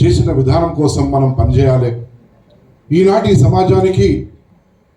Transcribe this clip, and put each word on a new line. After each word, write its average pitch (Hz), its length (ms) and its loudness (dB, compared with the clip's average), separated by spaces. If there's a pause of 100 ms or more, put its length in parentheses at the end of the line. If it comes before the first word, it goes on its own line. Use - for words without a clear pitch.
చేసిన 170 300 0
విధానం 156 420 -2
కోసం 139 360 -2
మనం 135 220 -2
పనిచేయాలి. 127 720 0 (880)
ఈనాటి 196 440 2
సమాజానికి 185 920 0 (680)